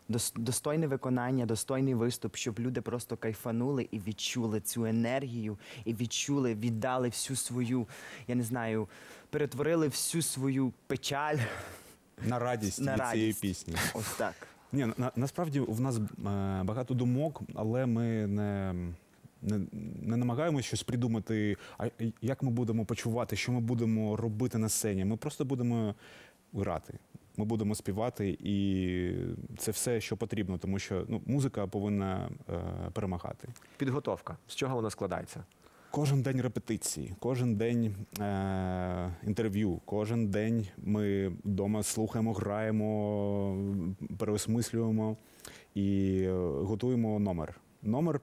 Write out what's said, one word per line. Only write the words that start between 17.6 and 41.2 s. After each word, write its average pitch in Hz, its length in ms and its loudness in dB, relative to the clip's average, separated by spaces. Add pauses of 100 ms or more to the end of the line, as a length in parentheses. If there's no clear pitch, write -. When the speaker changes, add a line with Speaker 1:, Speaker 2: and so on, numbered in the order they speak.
Speaker 2:
ми 113 400 2
не, 101 480 0 (680)
не, 104 180 2 (420)
не 113 140 0
намагаємось 123 480 2
щось - 180 -4
придумати, 110 720 2 (220)
а 113 80 -2 (360)
як 127 200 -2
ми 135 80 2
будемо 113 340 2
почувати, 113 520 0
що - 160 0
ми 123 80 2
будемо 113 560 2
робити 113 420 0
на 110 100 4
сцені. 98 360 2
Ми 107 120 2
просто 147 280 -4
будемо 120 500 2 (600)
грати, 95 400 -2 (420)
ми 107 80 0
будемо 107 300 2
співати, 101 680 -2
і 95 720 2 (460)
це - 120 -2
все, 117 300 0
що - 160 -2
потрібно, 98 420 -2
тому 98 200 0
що, 92 300 -2
ну, 110 180 -2
музика 127 400 0
повинна, 98 640 0 (220)
е, 90 100 -2 (320)
перемагати. 92 560 -4 (280)
Speaker 3:
Підготовка. 127 600 -2 (120)
З - 60 -14
чого 131 220 0
вона 110 140 0
складається? 87 540 -4 (460)
Speaker 2:
Кожен 139 320 4
день 131 180 2
репетиції, 110 800 -2
кожен 123 380 2
день, 117 380 4 (260)
е, 92 880 0 (160)
інтерв'ю, 101 580 2
кожен 107 440 0
день 107 380 2 (120)
ми 101 500 2 (160)